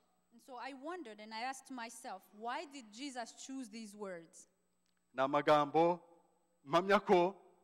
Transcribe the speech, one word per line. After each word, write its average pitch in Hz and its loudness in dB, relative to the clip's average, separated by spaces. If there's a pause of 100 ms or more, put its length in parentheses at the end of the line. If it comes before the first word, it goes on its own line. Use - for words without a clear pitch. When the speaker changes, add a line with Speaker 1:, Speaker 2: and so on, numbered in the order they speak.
(320)
Speaker 1:
And 233 -20
so 269 -16
I 247 -8
wondered 269 -10
and 214 -16
I 220 -8
asked 262 -8
myself, 233 -10
"Why 240 -8
did 277 -16
Jesus 247 -10
choose 262 -12
these 214 -14
words?" 185 -12 (680)
Speaker 2:
Ni 131 0
amagambo 147 4 (640)
mpamya 185 4
ko 180 6 (280)